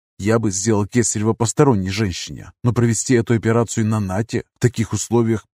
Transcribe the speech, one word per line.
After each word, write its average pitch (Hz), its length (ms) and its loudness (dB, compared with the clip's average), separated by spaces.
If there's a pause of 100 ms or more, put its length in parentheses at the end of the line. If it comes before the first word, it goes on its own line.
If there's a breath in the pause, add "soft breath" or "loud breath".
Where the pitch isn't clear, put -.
(180)
Я 110 220 0
бы 110 100 0
сделал 101 340 0
кесарево 110 480 0
посторонней 113 580 2
женщине, 92 640 -6 (120)
но 120 80 2
провести 117 420 2
эту 117 200 2
операцию 113 520 0
на 110 140 0
Нате 101 420 -4 (140)
в - 20 -20
таких - 340 0
условиях 113 640 0